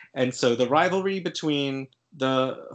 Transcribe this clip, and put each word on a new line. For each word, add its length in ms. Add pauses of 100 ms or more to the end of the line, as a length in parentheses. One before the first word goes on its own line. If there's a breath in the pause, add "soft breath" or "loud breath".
(140)
And 200
so 220
the 120
rivalry 520
between 680 (300)
the 580